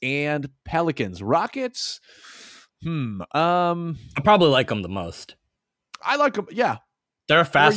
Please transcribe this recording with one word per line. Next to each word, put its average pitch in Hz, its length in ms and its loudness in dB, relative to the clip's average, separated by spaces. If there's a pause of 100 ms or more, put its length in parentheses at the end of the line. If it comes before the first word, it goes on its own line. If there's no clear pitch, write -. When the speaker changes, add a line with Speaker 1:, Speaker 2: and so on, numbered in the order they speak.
Speaker 1:
and 143 460 -4 (160)
Pelicans. 135 580 -2
Rockets, 226 800 -4 (800)
hmm, 123 400 -6 (100)
um, 170 640 0 (180)
Speaker 2:
I - 60 -6
probably 190 280 6
like 131 200 2
'em 107 120 -4
the 87 60 -8
most. 95 460 -10 (680)
Speaker 1:
I 269 140 -2
like 285 220 0
'em, 196 140 -4
yeah. 196 260 -2 (480)
Speaker 2:
They're 156 140 6
a 165 40 6
Speaker 1:
They're 147 200 4
young. 156 120 8